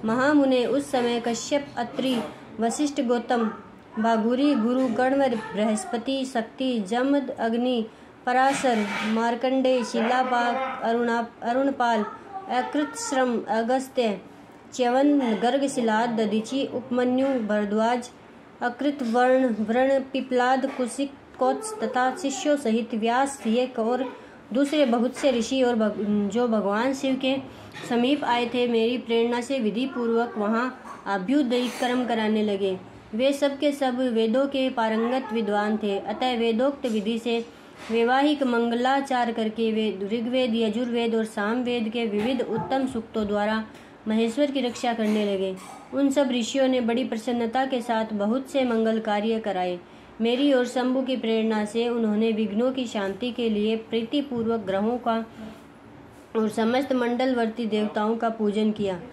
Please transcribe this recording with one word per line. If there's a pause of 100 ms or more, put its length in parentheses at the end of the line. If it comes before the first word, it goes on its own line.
महामुने,
उस
समय
कश्यप, (100)
अत्रि, (380)
वशिष्ठ,
गौतम, (480)
भागुरी,
गुरु,
गणवर,
बृहस्पति,
शक्ति,
जमद, (100)
अग्नि, (380)
पराशर, (200)
मार्कंडे,
शिलापाक,
अरुणा-,
अरुणपाल, (420)
अकृतश्रम,
अगस्त्य, (540)
च्यवन,
गर्गशिला,
दधीचि,
उपमन्यु,
भरद्वाज, (520)
अकृतवर्ण,
व्रण,
पिपलाद,
कुशिक, (280)
कोच (260)
तथा
शिष्यों
सहित
व्यास,
ये
और (400)
दूसरे
बहुत
से
ऋषि
और
भग-,
जो
भगवान
शिव
के (520)
समीप
आए
थे,
मेरी
प्रेरणा
से
विधि
पूर्वक
वहाँ (240)
अभ्युदयिक
कर्म
कराने
लगे। (360)
वे
सब
के
सब
वेदों
के
पारंगत
विद्वान
थे,
अतः
वेदोक्त
विधि
से (460)
वैवाहिक
मंगलाचार
करके
वे (140)
ऋग्वेद,
यजुर्वेद
और
सामवेद
के
विविध
उत्तम
सूक्तों
द्वारा (420)
महेश्वर
की
रक्षा
करने
लगे। (380)
उन
सब
ऋषियों
ने
बड़ी
प्रसन्नता
के
साथ
बहुत
से
मंगल
कार्य
कराए। (420)
मेरी
और
शंभु
की
प्रेरणा
से
उन्होंने
विघ्नों
की
शांति
के
लिए
प्रीतिपूर्वक
ग्रहों
का (1120)
और
समस्त
मंडलवर्ती
देवताओं
का
पूजन
किया। (120)